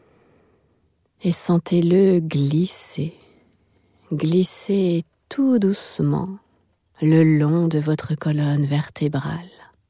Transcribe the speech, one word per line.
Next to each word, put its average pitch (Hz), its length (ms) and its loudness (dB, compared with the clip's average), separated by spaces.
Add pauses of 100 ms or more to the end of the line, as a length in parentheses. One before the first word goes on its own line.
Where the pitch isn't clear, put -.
(1200)
Et 175 120 0
sentez-le 175 880 2
glisser, 151 920 -2 (1000)
glisser 175 920 0 (240)
tout 262 320 0
doucement 185 760 -2 (640)
le 160 220 6
long 156 440 2
de 156 120 0
votre 151 360 -2
colonne 147 500 -2
vertébrale, 147 880 -4 (380)